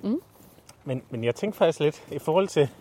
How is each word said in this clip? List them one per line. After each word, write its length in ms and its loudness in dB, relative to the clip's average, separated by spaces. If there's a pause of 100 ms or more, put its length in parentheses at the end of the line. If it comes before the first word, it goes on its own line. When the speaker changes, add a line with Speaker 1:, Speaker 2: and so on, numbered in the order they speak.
Speaker 1:
Mm. 180 -2 (640)
Speaker 2:
Men, 260 -6
men 140 -8
jeg 100 0
tænkte 240 -6
faktisk 220 2
lidt, 220 0 (100)
i 60 -6
forhold 300 0
til 200 2 (120)